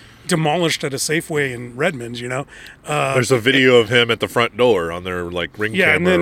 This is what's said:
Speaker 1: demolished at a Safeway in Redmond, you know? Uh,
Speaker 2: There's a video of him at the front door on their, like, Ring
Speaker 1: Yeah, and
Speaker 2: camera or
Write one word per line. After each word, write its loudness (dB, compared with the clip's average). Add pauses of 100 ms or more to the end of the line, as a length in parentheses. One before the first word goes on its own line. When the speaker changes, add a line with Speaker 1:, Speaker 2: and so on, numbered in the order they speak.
(280)
Speaker 1:
demolished 0
at -6
a -8
Safeway -2
in -12
Redmond, -4
you -10
know? -6 (380)
Uh, -2
Speaker 2:
There's 0
a 4
video 4
of 4
him 2
at 0
the -2
front -2
door 2
on -8
their, -4
like, -6
Ring -4
Speaker 1:
Yeah, 2
and -2
Speaker 2:
camera 4
or 2